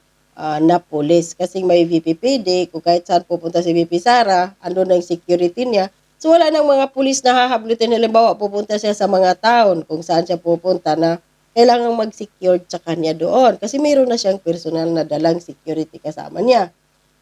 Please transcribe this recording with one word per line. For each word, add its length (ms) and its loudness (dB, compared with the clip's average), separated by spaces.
ah, 240 -6
na 200 2
police. 520 -2
Kasi 320 -8
may 200 4
V 160 -2
P 120 -2
P 100 -8
D, 60 -8
kung 100 -12
kahit 260 -2
saan 200 -2
pupunta 360 -4
si 80 -2
B 160 0
P 120 -2
Sara, 640 2
andun 280 -2
ang 120 2
security 600 -2
niya. 280 -2
So, 140 0
wala 160 4
nang 160 2
mga 300 2
police 320 -2
na 100 4
hahablutin. 560 0
Halimbawa, 460 2
pupunta 420 -4
siya 160 -2
sa 80 -2
mga 340 2
town, 460 2
kung 160 -8
saan 240 0
siya 140 -4
pupunta 600 -2
na 200 0
kailangang 420 4
mag-secure 720 -2
sa 140 -10
kanya 320 -4
doon. 480 2
Kasi 180 -6
mayroon 300 2
na 80 -2
siyang 240 -2
personal 500 -4
na 160 -2
dalang 320 -2
security 600 -10
kasama 400 -10
niya. 320 2